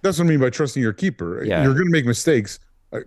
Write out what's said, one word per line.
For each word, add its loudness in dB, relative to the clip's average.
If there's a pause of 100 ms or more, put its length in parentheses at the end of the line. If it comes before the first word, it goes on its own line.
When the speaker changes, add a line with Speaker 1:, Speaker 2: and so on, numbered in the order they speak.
Speaker 1:
That's 0
what 2
I 4
mean 4
by 4
trusting -4
your 0
keeper. -6
Speaker 2:
Yeah. 0
Speaker 1:
You're 4
gonna 0
make 0
mistakes. 0 (340)
A -10